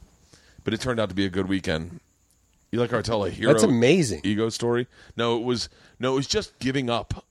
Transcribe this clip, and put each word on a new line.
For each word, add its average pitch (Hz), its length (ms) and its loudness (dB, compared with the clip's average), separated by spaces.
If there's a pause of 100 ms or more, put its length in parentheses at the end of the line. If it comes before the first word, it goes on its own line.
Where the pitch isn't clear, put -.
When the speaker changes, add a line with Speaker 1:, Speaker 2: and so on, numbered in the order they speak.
(640)
Speaker 1:
but 104 100 0
it 113 80 -4
turned 120 180 -2
out 104 100 0
to 92 60 -8
be 98 100 2
a 95 40 -2
good 92 180 -2
weekend. 85 540 -2 (720)
You 113 80 -2
like 120 120 0
how 120 60 0
I 107 40 0
tell 107 220 -2
a 90 60 -2
hero 95 240 0
Speaker 2:
That's - 100 6
amazing. 131 600 4
Speaker 1:
ego 107 260 0
story? 120 380 -2 (280)
No, 117 220 0
it 113 60 -4
was, 123 260 -2 (300)
no, 127 140 0
it - 20 0
was 139 120 -2
just - 320 -4
giving 131 300 -2
up. 104 420 -4